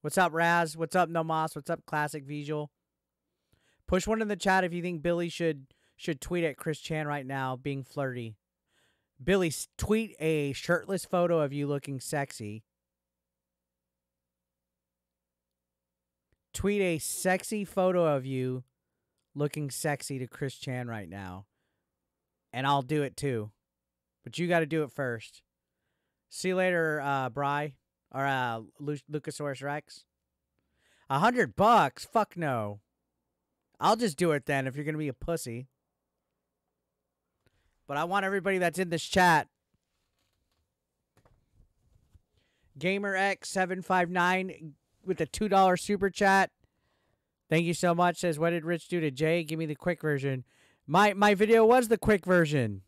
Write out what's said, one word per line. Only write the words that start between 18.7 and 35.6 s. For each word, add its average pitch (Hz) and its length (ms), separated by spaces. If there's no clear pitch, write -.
looking 147 340
sexy 143 480
to 127 100
Chris - 280
Chan 123 320
right 107 220
now. 95 360
And 131 120
I'll 139 180
do 147 200
it 131 140
too. 117 340
But 123 160
you 175 80
gotta 170 180
do 156 180
it 123 80
first. 123 500
See - 200
you 185 60
later, 170 460
uh, 135 280
Bry. 143 460
Or, 135 120
uh, 127 360
Lu-, 147 160
Luchasaurus 143 500
Rex. 143 440
A 135 100
hundred 214 380
bucks? 196 480
Fuck - 320
no. 113 420
I'll 208 200
just 220 200
do 175 140
it 143 140
then 135 220
if 131 100
you're 147 80
gonna 156 120
be 151 120
a 127 40
pussy. 131 540